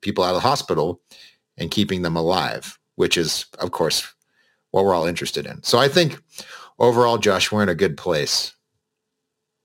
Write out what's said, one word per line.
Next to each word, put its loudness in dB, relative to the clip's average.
people -2
out 2
of 0
the 0
hospital -2
and -6
keeping 0
them -2
alive, -2
which 0
is, -2
of -6
course, -2
what 2
we're 4
all 0
interested -4
in. -14
So 2
I 6
think 0
overall, 4
Josh, 2
we're 2
in 2
a 0
good 0
place. -2